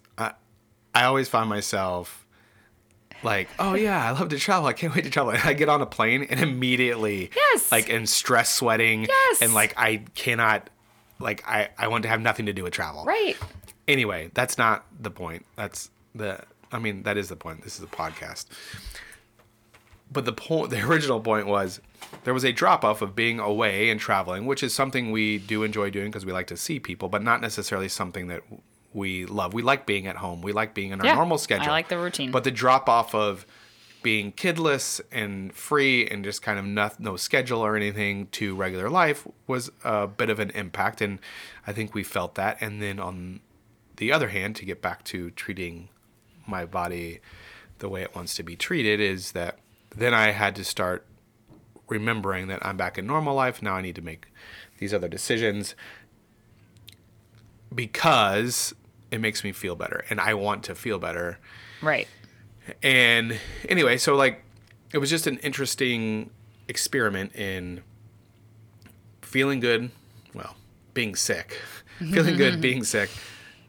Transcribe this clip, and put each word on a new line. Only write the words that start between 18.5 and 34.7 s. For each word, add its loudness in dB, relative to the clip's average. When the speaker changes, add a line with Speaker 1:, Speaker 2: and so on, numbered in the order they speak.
Speaker 1:
But -2
the -2
po-, -2
the -4
original 2
point 2
was 0
there 0
was -2
a 4
drop-off 4
of -6
being 0
away 2
and 0
traveling, 0
which -2
is -2
something -2
we 2
do -2
enjoy -2
doing -4
'cause -8
we -4
like -4
to -10
see -4
people, -8
but -2
not 4
necessarily -4
something -6
that -8
we -4
love. -4
We -2
like 2
being 0
at -8
home. -8
We -4
like -2
being -6
in -6
our 2
Speaker 2:
Yeah, 6
Speaker 1:
normal 2
Speaker 2:
I -4
Speaker 1:
schedule. 2
Speaker 2:
like 0
the -2
routine. -4
Speaker 1:
But 2
the 0
drop-off 4
of 0
being 0
kidless 0